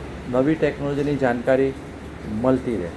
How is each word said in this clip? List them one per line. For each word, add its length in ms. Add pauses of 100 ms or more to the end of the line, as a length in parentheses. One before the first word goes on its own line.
(300)
નવી 240
ટેકનોલોજીની 640
જાણકારી 560 (680)
મળતી 340
રહે. 200